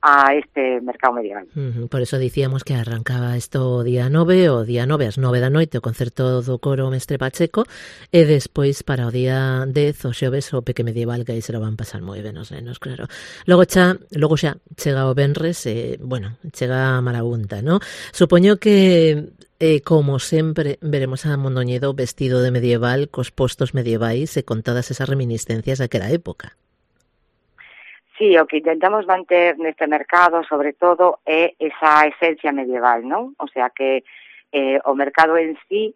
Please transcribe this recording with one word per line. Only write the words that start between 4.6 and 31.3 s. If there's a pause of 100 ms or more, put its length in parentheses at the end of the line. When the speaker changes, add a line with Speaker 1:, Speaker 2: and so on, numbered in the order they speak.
Speaker 2:
día
nove
ás
nove
da
noite,
o
concerto
do
coro
Mestre
Pacheco, (460)
e
despois,
para
o
día
dez,
o
xoves,
o
Peque
Medieval,
que
aí
se
lo
van
pasar
moi
ben
os
nenos,
claro. (400)
Logo
xa, (160)
logo
xa (180)
chega
o
venres,
e,
bueno, (160)
chega
a
marabunta,
¿no? (340)
Supoño
que, (260)
eh,
como
sempre,
veremos
a
Mondoñedo
vestido
de
medieval,
cos
postos
medievais
e
con
todas
esas
reminiscencias
daquela
época. (1600)
Speaker 1:
Sí,
o
que
intentamos
manter
neste
mercado,
sobre
todo,
é